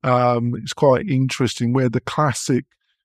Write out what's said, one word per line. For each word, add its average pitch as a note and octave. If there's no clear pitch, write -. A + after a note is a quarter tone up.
Um, B2
it's -
quite C#3
interesting C3
where C3
the A#2+
classic -